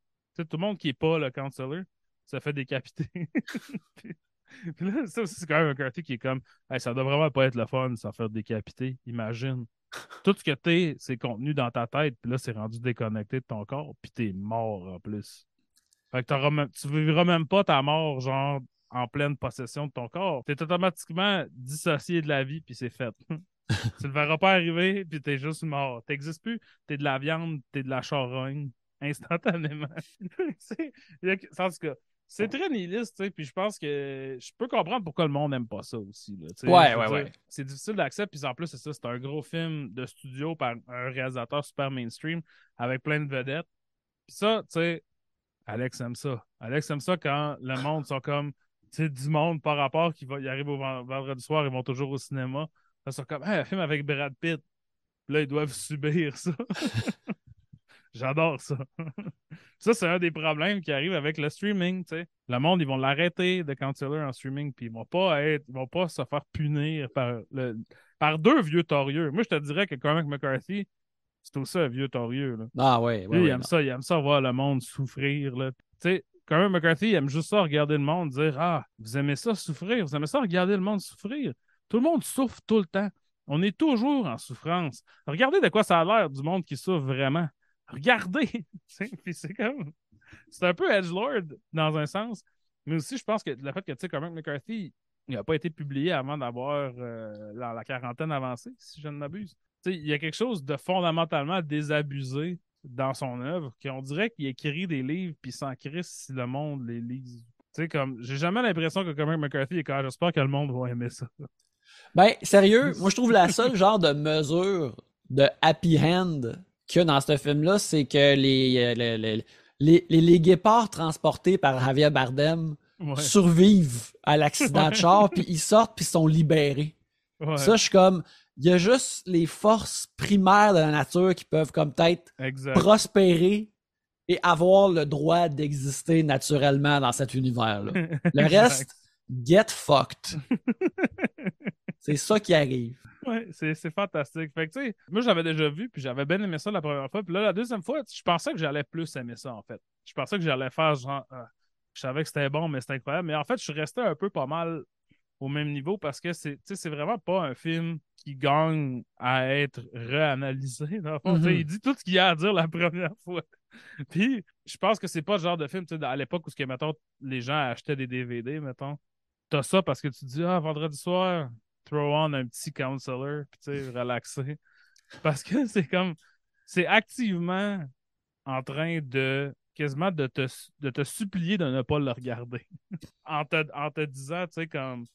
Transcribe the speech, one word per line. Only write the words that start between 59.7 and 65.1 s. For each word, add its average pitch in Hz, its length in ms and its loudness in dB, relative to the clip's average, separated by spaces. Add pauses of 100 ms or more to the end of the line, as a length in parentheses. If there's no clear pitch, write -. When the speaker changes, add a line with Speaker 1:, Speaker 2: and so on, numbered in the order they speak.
Speaker 1:
Ça, 226 140 2
c'est 190 140 0
un 180 120 2
des 175 120 2
problèmes 160 500 -2
qui 156 100 -6
arrivent 151 240 -2
avec 151 220 -2
le 147 120 -2
streaming, 185 560 -2
tu 160 100 -10
sais. 170 120 -10 (200)
Le 123 120 -2
monde, 175 200 4
ils 151 80 0
vont 135 80 -2
l'arrêter 170 680 0
de 139 100 -6
canceller 139 480 -6
en 139 100 -6
streaming, 135 400 -8
puis 120 140 -14
ils 113 60 -10
vont 113 120 -12
pas 170 380 0